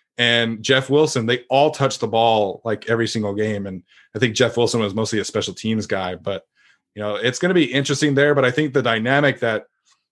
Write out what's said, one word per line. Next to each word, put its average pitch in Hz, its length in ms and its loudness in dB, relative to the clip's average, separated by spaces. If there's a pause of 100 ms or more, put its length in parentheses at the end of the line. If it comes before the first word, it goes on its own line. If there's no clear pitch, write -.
(180)
and 117 440 0
Jeff 131 280 2
Wilson. 143 360 2
They 123 220 -2
all 139 220 4
touch 139 280 -2
the 117 100 -4
ball, 110 560 2
like, 107 260 -6
every 113 180 0
single 104 260 -4
game. 104 320 -4
And 92 160 -12 (320)
I 107 40 -6
think 110 180 0
Jeff 117 220 2
Wilson 117 220 2
was 101 140 -2
mostly 107 260 -2
a 95 40 -4
special 101 300 -6
teams 110 320 -4
guy, 92 300 -4
but, 95 300 -8 (480)
you 104 60 -12
know, 104 160 -4
it's 117 220 -2
gonna 180 160 0
be 143 180 4
interesting 139 420 0
there. 143 200 4
But 135 100 2
I 123 60 4
think 143 240 -2
the 135 80 2
dynamic 123 580 0
that 110 260 -2 (460)